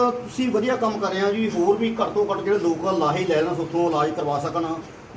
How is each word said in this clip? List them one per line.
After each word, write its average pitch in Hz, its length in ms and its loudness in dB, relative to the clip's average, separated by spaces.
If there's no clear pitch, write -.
ਤੁਸੀਂ 247 380 -4
ਵਧੀਆ 226 260 2
ਕੰਮ 220 240 0
ਕਰ 196 120 -2
ਰਹੇ 190 100 -2
ਹੋ 202 120 2
ਜੀ, 220 160 0
ਹੋਰ 180 280 4
ਵੀ 226 240 0
ਘੱਟ 190 80 0
ਤੋਂ 208 220 2
ਘੱਟ 185 120 -4
ਜਿਹੜੇ 202 160 2
ਲੋਕ 170 260 0
ਆ 190 60 2
ਲਾਹੇ 170 340 0
ਲੈ 170 100 2
ਲੈਣ, 156 120 2
ਉੱਥੋਂ 165 420 0
ਇਲਾਜ 156 220 2
ਕਰਵਾ 147 280 -2
ਸਕਣ 160 340 -4